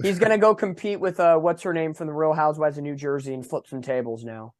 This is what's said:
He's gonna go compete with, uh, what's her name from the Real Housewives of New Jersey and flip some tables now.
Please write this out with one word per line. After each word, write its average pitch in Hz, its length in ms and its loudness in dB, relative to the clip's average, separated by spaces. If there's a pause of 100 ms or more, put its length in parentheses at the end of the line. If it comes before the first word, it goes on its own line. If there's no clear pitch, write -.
He's 190 160 0
gonna 220 200 4
go 214 160 6
compete 202 460 -4
with, 185 180 -2
uh, 170 200 6
what's 165 240 0
her 185 100 -4
name 160 220 -2
from 160 140 -8
the 151 40 -8
Real 156 220 2
Housewives 151 420 0
of 143 80 -8
New 147 100 -6
Jersey 139 380 -4
and 131 140 -8
flip - 200 -6
some 131 140 -10
tables 120 440 -4
now. 113 360 -14